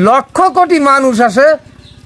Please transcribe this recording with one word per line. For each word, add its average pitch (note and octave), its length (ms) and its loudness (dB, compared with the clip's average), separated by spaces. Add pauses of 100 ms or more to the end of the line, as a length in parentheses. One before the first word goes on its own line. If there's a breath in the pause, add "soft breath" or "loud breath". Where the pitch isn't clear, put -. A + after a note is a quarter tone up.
লক্ষ C4 300 -2 (200)
কোটি F4+ 240 0
মানুষ C#4 400 0
আসে A#3+ 280 0 (580)